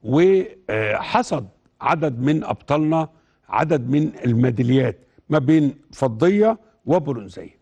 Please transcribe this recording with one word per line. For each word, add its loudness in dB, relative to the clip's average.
وحصد 0
عدد -2
من 0
أبطالنا -2
عدد 0
من 0
الميداليات 2
ما 2
بين 2
فضية 2
وبرونزية. -4